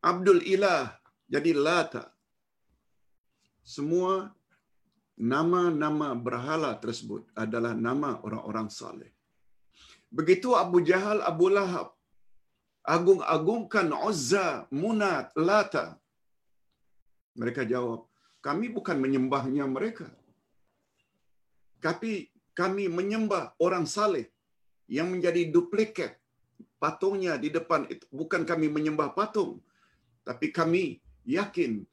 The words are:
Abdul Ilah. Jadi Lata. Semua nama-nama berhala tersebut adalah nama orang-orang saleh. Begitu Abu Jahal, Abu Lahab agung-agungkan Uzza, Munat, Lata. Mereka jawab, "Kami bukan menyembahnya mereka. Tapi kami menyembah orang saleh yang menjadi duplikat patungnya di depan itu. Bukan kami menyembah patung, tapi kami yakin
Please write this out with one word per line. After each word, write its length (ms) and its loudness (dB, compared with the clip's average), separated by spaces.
Abdul 400 6
Ilah. 480 2
Jadi 320 2
Lata. 560 0
Semua 640 -2
nama-nama 960 0
berhala 640 -2
tersebut 560 -8
adalah 400 -2
nama 480 -2
orang-orang 480 -6
saleh. 480 -16
Begitu 480 4
Abu 240 4
Jahal, 400 2
Abu 320 2
Lahab 400 0
agung-agungkan 1120 2
Uzza, 800 0
Munat, 640 -2
Lata. 640 0
Mereka 320 -4
jawab, 400 -4
"Kami 320 -4
bukan 240 -4
menyembahnya 720 0
mereka. 400 -6
Tapi 480 -4
kami 320 0
menyembah 720 -2
orang 240 2
saleh 480 0
yang 240 -2
menjadi 400 0
duplikat 640 2
patungnya 560 0
di 160 -4
depan 400 0
itu. 160 -14
Bukan 400 -2
kami 240 0
menyembah 400 0
patung, 480 -2
tapi 260 -6
kami 480 0
yakin 640 -2